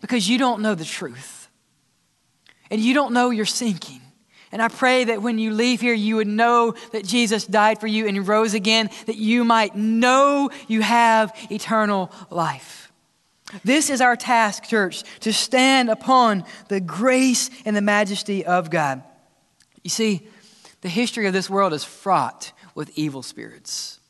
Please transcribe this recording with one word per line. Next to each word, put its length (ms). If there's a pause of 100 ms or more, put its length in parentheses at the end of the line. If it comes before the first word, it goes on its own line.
because 280
you 100
don't 240
know 140
the 80
truth. 640 (1200)
And 100
you 140
don't 180
know 180
you're 140
sinking. 560 (520)
And 100
I 60
pray 340
that 180
when 200
you 120
leave 280
here, 120
you 240
would 120
know 460 (180)
that 120
Jesus 400
died 360
for 80
you 180
and 200
rose 280
again, 340 (180)
that 100
you 260
might 320
know 760 (200)
you 140
have 540 (140)
eternal 600 (180)
life. 640 (720)
This 260
is 100
our 140
task, 500
church, 380 (180)
to 120
stand 580
upon 540 (240)
the 120
grace 680 (140)
and 100
the 80
majesty 640
of 260
God. 320 (800)
You 80
see, 380 (540)
the 60
history 380
of 60
this 180
world 220
is 100
fraught 680 (240)
with 200
evil 280
spirits. 760 (120)